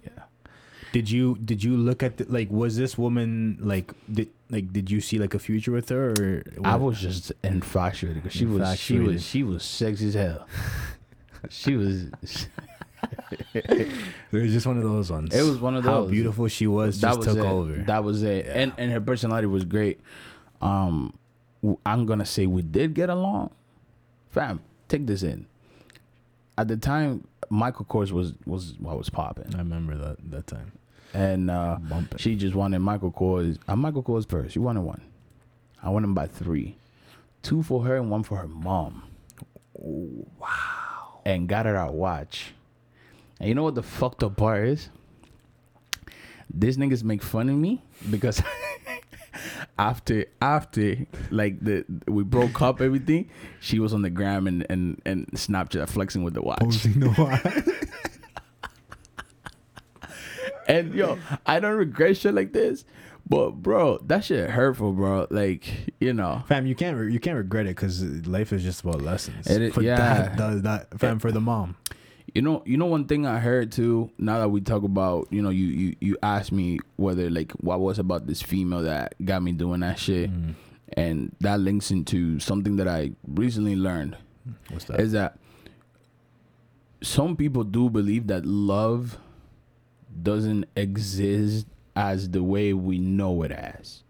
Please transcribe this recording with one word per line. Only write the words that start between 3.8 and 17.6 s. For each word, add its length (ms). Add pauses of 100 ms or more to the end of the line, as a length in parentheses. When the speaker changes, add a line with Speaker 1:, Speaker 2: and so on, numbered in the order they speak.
Speaker 2:
did, 160 (220)
like, 240
did 180
you 80
see, 200
like, 140
a 60
future 320
with 160
her, 240
or 320 (220)
Speaker 1:
I 100
Speaker 2:
what? 140
Speaker 1:
was 100
just 320 (140)
infatuated 800
'cause 100
she 120
was, 320
she 180
Speaker 2:
Infatuated. 120
Speaker 1:
was, 180
she 180
was 200
sexy 460
as 60
hell. 320 (480)
Speaker 2:
<laughs> 540
Speaker 1:
She 280
was 340
<laughs> 1400
Speaker 2:
It 380 (400)
was 200
just 160
one 100
of 60
those 280
ones. 220
Speaker 1:
It 100
was 160
one 160
of 100
Speaker 2:
How 160
Speaker 1:
those. 100
Speaker 2:
beautiful 380
she 180
was 340
Speaker 1:
That 140
Speaker 2:
just 40
Speaker 1:
was 80
Speaker 2:
took 100
Speaker 1:
it. 80
Speaker 2:
over. 280 (100)